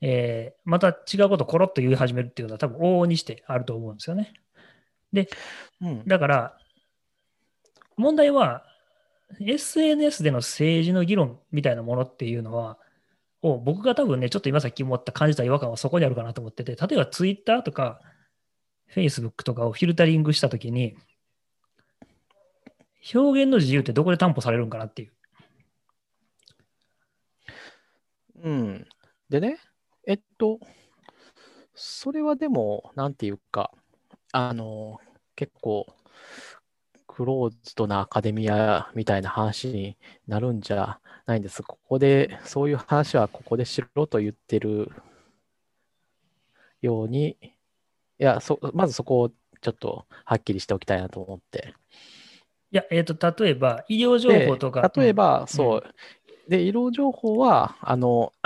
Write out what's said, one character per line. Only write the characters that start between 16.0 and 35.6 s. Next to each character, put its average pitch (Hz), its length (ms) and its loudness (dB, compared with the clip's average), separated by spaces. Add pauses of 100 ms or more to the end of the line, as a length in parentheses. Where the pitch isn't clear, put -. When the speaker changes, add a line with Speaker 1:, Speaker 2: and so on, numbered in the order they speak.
Speaker 1:
あ 135 40 2
る 127 60 0
か 117 80 -6
な 113 100 -8
と 123 80 -10
思 113 100 -12
っ - 20 -20
て - 120 -12
て、 120 120 -8
例 214 200 -2
え - 20 2
ば 139 80 2
Twitter 202 560 0
と 151 100 -6
か 123 280 -6 (920)
Facebook 135 500 -2
と 123 100 -4
か 117 120 -2
を 113 60 -2
フ - 80 -6
ィ 180 60 2
ル 170 80 2
タ 170 100 4
リ 160 120 4
ン 156 60 2
グ 151 100 2
し - 80 2
た 139 80 2
と 117 100 -4
き 117 140 -8
に、 120 240 -4 (2250)
表 269 280 4
現 269 100 4
の 247 60 6
自 135 140 4
由 139 80 4
っ - 20 0
て 117 100 -4
ど 131 100 2
こ 180 80 2
で 175 60 4
担 175 160 4
保 - 80 -2
さ 120 100 -2
れ 117 80 2
る 120 80 -2
ん 110 40 -8
か 113 80 -10
な 110 80 -8
っ - 60 -10
て 123 100 -14
い 110 60 -16
う。 - 40 -20 (3250)
Speaker 2:
う 165 60 -4
ん。 117 360 -4 (420)
で 139 120 2
ね、 262 180 -2 (480)
え 196 80 0
っ 202 60 -8 (180)
と、 220 200 0 (1160)
そ - 380 -12
れ 302 100 -4
は 302 140 0
で 302 120 -4
も、 107 460 -2
な 139 140 -4
ん 143 60 -6
て - 120 -6
い 101 60 -2
う 101 60 -8 (120)
か、 - 220 -4 (600)
あ 127 200 0
の、 110 480 -10 (360)
結 - 240 -8